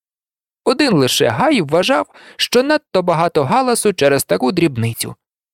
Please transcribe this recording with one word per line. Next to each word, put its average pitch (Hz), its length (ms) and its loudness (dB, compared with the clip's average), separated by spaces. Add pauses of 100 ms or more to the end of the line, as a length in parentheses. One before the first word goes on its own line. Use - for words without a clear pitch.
(640)
Один 262 300 0
лише 131 340 2
Гай 208 340 0
вважав, 185 460 -2 (280)
що - 280 0
надто 285 400 -2
багато 165 400 0
галасу 226 500 0
через 139 300 2
таку - 280 -2
дрібницю. 117 640 -4 (380)